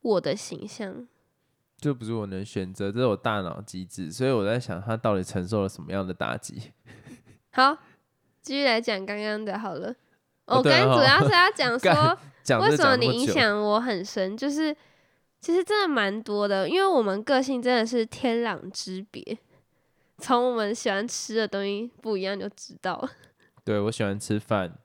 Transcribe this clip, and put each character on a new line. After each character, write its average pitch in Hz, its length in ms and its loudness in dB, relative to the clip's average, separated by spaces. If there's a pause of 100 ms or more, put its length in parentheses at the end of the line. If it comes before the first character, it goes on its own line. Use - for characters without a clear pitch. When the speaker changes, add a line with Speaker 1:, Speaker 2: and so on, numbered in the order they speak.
Speaker 1:
我 208 140 4
的 143 160 -2
形 - 300 -12
象。 214 400 -12 (720)
Speaker 2:
就 147 140 -2
不 120 120 -6
是 113 100 -4
我 110 120 -4
能 95 180 -8
选 95 280 -6
择， 98 180 -4
这 110 100 -2
是 127 60 4
我 104 100 2
大 104 260 -2
脑 90 180 -8
机 92 240 -12
制， 87 260 -10
所 120 160 -2
以 135 40 4
我 113 140 2
在 110 140 0
想 95 220 -8
他 113 160 -4
到 113 180 0
底 92 80 0
承 90 240 -4
受 104 160 0
了 95 60 0
什 92 140 -12
么 76 100 -10
样 95 140 -4
的 92 80 -6
打 58 220 -6
击。 - 360 -14 (760)
Speaker 1:
好， 269 260 2 (640)
继 - 140 -8
续 285 100 0
来 233 160 4
讲 214 240 -4
刚 202 160 -8
刚 214 240 -4
的 202 140 -6
好 208 160 -8
了。 190 200 -8 (520)
Speaker 2:
哦， 254 120 4
Speaker 1:
我 262 40 4
刚 285 100 6
刚 277 240 6
主 294 60 8
要 269 240 8
是 - 80 4
要 359 160 6
讲 277 200 0
说， 233 80 0
Speaker 2:
对 196 140 4
哦。 311 240 4
<laughs> - 0 -
干， - 20 -18 (260)
讲 - 160 4
这 - 0 -
讲 - 0 -
那 381 40 2
么 427 40 6
久。 - 20 6
Speaker 1:
为 440 60 4
什 370 80 4
么 269 120 6
你 240 100 2 (140)
影 254 60 0
响 214 340 2
我 208 200 2
很 214 240 -4
深， 196 320 -4
就 269 140 -4
是 302 240 -2 (680)
其 330 140 -2
实 370 80 4
真 415 200 0
的 370 60 0
蛮 220 340 0
多 208 260 -2
的， 190 200 0
因 359 120 2
为 392 60 4
我 330 160 4
们 196 200 -2
个 269 200 2
性 262 180 -2
真 247 160 2
的 226 80 2
是 233 220 -2
天 233 360 -2
壤 196 280 -6
之 190 400 -10
别。 - 260 -10 (840)
从 247 340 2
我 240 40 -2
们 214 180 -2
喜 - 140 -4
欢 202 180 -2
吃 - 280 -8
的 220 120 0
东 202 160 -6
西 202 280 -6 (100)
不 220 160 -4
一 185 60 -4
样 196 160 -6
就 190 100 -8
知 - 320 -18
道。 185 260 -6 (560)
Speaker 2:
对， 104 180 -2
我 107 120 -2
喜 - 100 -4
欢 101 160 -2
吃 104 200 -2
饭。 95 460 -4